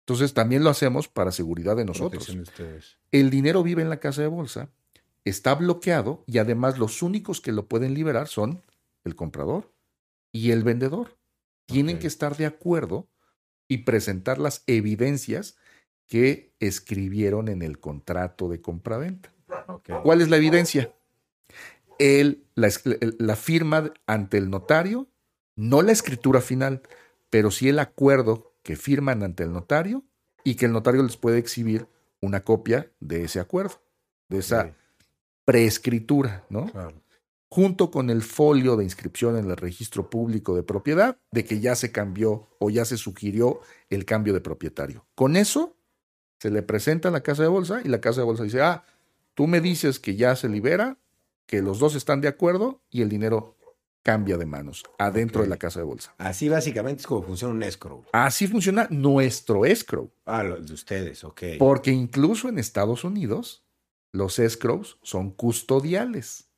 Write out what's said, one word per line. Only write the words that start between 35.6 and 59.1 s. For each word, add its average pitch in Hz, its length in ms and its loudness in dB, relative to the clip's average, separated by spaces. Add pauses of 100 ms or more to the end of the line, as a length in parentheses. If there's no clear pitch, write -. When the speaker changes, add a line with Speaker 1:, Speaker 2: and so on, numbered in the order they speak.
Speaker 1:
¿no? 110 200 -6
Speaker 2:
Claro. 82 320 -14 (460)
Speaker 1:
Junto 185 420 2
con 127 200 -2
el 113 120 2
folio 131 540 4
de 104 80 0
inscripción 117 520 -2
en 104 120 -2
el 87 80 -4
registro 90 540 -8
público 117 460 -2
de 87 80 -2
propiedad, 156 540 0 (120)
de 113 140 0
que 107 160 -4
ya 123 160 0
se 117 160 -6
cambió 104 560 -2 (100)
o 104 120 0
ya 113 140 0
se 117 120 -6
sugirió 107 640 -2 (280)
el 98 160 -4
cambio 107 300 0
de 92 60 0
propietario. 78 760 -10
Con 139 220 2
eso, 285 400 0 (640)
se 107 100 -4
le 104 120 -2
presenta 151 460 0
a 175 40 0
la 151 100 -2
casa 147 200 0
de 160 60 4
bolsa 190 360 0
y - 40 -2
la 117 120 0
casa 123 200 0
de 120 60 2
bolsa 117 160 0
dice, 110 180 -2
"Ah, 160 240 2 (500)
tú 143 120 2
me 170 140 4
dices 160 400 0
que 98 160 -6
ya 123 180 4
se 127 140 -4
libera, 165 500 0 (480)
que 101 160 0
los 98 160 -2
dos 147 160 2
están 139 260 -2
de 143 80 0
acuerdo 185 640 -2
y 120 120 -2
el 107 60 2
dinero 110 480 -2 (460)
cambia 101 340 0
de 85 100 -4
manos 71 380 -12 (140)
adentro 107 420 0
Speaker 2:
Ok. 107 40 4
Speaker 1:
de 95 60 -2
la 87 60 -4
casa 87 220 -8
de 85 80 -6
bolsa." - 320 -12
Speaker 2:
Así 110 300 -4
básicamente 139 540 -2
es - 40 -16
como 107 160 -4
funciona 92 320 -6
un 110 80 -4
escrow. 80 500 -12
Speaker 1:
Así 139 360 2
funciona 196 420 0
nuestro 135 760 2